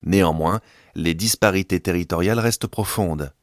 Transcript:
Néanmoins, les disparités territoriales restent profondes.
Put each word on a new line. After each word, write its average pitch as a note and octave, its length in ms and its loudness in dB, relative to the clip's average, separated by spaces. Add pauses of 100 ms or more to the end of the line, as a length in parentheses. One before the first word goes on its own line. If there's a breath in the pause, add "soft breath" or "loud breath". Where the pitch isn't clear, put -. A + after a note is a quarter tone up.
Néanmoins, E2+ 540 2 (360 soft breath)
les D#2+ 180 0
disparités F#2+ 640 0
territoriales F2 600 0
restent A2+ 280 -2
profondes. D#2+ 640 -4 (120)